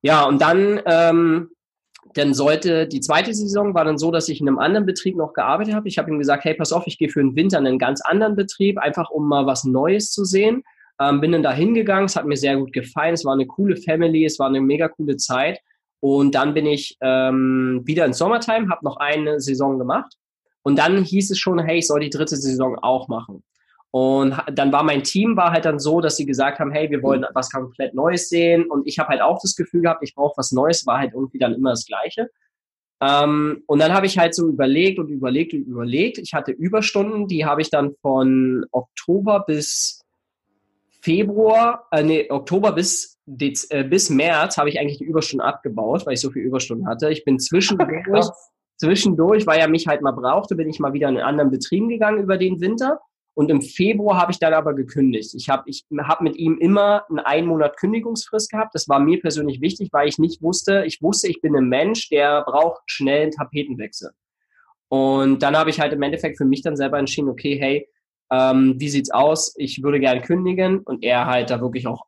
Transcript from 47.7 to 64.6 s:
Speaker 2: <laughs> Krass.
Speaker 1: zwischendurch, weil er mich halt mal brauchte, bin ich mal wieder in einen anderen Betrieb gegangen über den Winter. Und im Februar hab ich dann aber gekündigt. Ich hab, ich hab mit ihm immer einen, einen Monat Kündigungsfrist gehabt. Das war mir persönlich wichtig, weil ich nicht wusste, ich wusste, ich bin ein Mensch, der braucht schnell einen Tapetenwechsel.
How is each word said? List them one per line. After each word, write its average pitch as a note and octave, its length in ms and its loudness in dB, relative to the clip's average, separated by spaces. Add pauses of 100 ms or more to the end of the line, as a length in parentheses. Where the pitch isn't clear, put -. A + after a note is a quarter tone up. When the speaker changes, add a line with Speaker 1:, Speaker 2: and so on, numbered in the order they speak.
Speaker 2:
<laughs> - 20 -14
Krass. - 480 0 (240)
Speaker 1:
zwischendurch, F#3+ 720 2
weil D#3+ 140 4
er D#3+ 80 4
mich D#3+ 180 2
halt D3+ 160 0
mal C3+ 100 2
brauchte, B2+ 440 -2
bin D#3+ 120 -2
ich D3+ 120 -8
mal C#3 120 -2
wieder C#3+ 160 0
in B2+ 80 0
einen - 80 -2
anderen C#3+ 260 2
Betrieb F3 380 -2
gegangen G#3+ 340 0
über F#3+ 160 0
den F#3 220 0
Winter. A#3 380 -2 (360)
Und D3+ 160 0
im C#3+ 100 4
Februar G3+ 580 0
hab F3 120 2
ich F#3 80 -4
dann D#3+ 160 2
aber D3+ 200 0
gekündigt. B2+ 600 -2
Ich B2 160 -10
hab, C3 160 -2
ich - 180 -14 (140)
hab D3 240 -2
mit D#3 140 -2
ihm D#3+ 220 0
immer G3+ 500 4
einen, D#3 120 -4
einen D#3 260 0
Monat D#3 300 0
Kündigungsfrist A3 760 -4
gehabt. A3 240 -6
Das - 140 -6
war C#3 100 4
mir E3 220 4
persönlich D3 400 -4
wichtig, E3+ 320 -4
weil D3 160 2
ich - 100 -4
nicht E3 240 -2
wusste, F#3+ 440 0
ich - 160 -8
wusste, - 260 0
ich E3 120 -6
bin D3 140 0
ein C3 140 2
Mensch, F3 400 0
der D3 340 2
braucht E3 440 0
schnell C#3+ 380 0
einen D#3 80 -2
Tapetenwechsel. C#3 800 -8 (800)